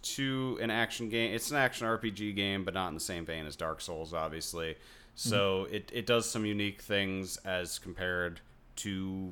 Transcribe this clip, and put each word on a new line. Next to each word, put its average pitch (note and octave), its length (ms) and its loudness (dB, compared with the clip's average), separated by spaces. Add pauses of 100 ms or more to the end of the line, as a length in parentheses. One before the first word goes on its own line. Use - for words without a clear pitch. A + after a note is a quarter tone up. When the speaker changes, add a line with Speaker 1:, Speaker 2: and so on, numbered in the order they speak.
Speaker 1:
to C3 600 0
an A2+ 80 2
action A2+ 400 2
game. A2+ 240 2
It's - 160 -2
an D3+ 80 2
action B2 280 2
R A2+ 120 4
P A2+ 120 0
G G#2 220 -2
game, G2 320 2
but F2+ 80 -2
not F#2 160 0
in D#2 60 -4
the D#2 60 -6
same E2+ 260 -2
vein D#2+ 200 -4
as D2 100 -8
Dark D#2+ 260 -2
Souls, D#2+ 320 -6
obviously. D#2+ 600 -2 (380)
So G2 520 4
Speaker 2:
Mm-hmm. - 80 -4
Speaker 1:
it, G2 180 -6
it A2+ 140 -2
does A#2 240 4
some A2 160 0
unique G#2 340 0
things F#2+ 640 0
as F2+ 340 -2
compared F2+ 600 -2 (360)
to F#2+ 560 -4